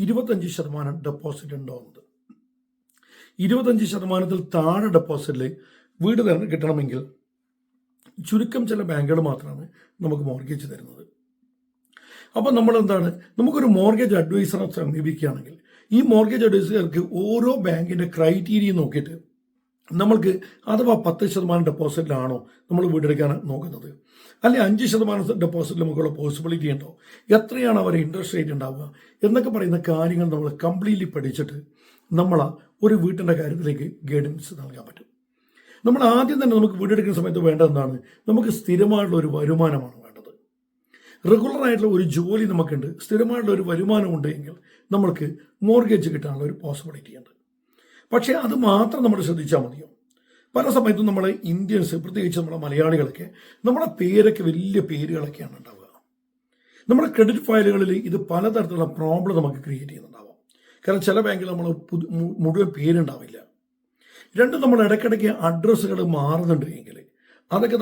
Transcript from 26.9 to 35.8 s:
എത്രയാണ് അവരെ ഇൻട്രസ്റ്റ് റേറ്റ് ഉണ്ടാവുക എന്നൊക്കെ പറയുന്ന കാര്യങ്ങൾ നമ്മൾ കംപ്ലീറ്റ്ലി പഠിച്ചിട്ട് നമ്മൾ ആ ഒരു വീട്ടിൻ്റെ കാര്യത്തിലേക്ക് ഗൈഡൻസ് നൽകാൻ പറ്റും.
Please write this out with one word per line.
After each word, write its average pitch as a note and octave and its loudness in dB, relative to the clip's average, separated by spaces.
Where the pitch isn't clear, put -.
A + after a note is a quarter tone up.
എത്രയാണ് A3+ 0
അവരെ E3+ 0
ഇൻട്രസ്റ്റ് E3+ -8
റേറ്റ് D3+ -4
ഉണ്ടാവുക C3+ -10
എന്നൊക്കെ A#3 2
പറയുന്ന F3 0
കാര്യങ്ങൾ E3+ 0
നമ്മൾ D3+ -4
കംപ്ലീറ്റ്ലി F#3 -2
പഠിച്ചിട്ട് C#3+ -6
നമ്മൾ F3 2
ആ - -2
ഒരു G#3+ 6
വീട്ടിൻ്റെ E3+ 0
കാര്യത്തിലേക്ക് D3 -4
ഗൈഡൻസ് D3 -4
നൽകാൻ B2+ -18
പറ്റും. - -20